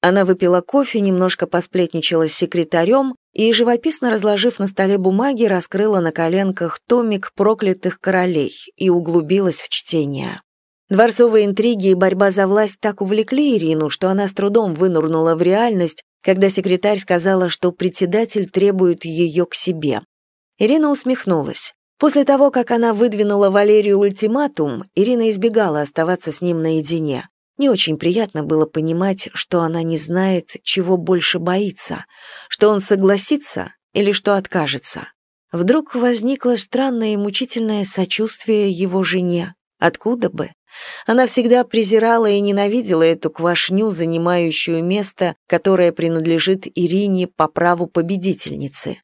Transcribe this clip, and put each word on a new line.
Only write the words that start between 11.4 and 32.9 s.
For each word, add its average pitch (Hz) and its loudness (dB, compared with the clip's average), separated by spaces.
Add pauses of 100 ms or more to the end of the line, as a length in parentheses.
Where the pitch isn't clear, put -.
интриги 202 0
и 190 6
борьба 190 2
за 190 0
власть 202 0
так 208 -4
увлекли 220 0
Ирину, 160 0
что - -2
она 196 0
с 190 -6
трудом 202 0
вынырнула 160 2
в 165 0
реальность, 190 0 (200)
когда 190 4
секретарь 190 0
сказала, 185 0
что 180 -2
председатель 190 -2
требует 185 0
её 165 0
к - -14
себе. 151 -4 (560)
Ирина 294 2
усмехнулась. 247 -2 (260)
После 285 4
того, 277 4
как 247 -2
она 233 2
выдвинула 202 2
Валерию 202 4
ультиматум, 202 -2 (100)
Ирина 226 2
избегала 202 0
оставаться 165 -2
с - -6
ним 170 -2
наедине. 160 -2 (300)
Не 277 2
очень 160 0
приятно 185 -2
было 156 0
понимать, 170 -4
что - -2
она 165 -2
не 165 -2
знает, 175 -2
чего 185 0
больше 175 0
боится, 185 -4 (440)
что 214 4
он 208 2
согласится 196 0 (180)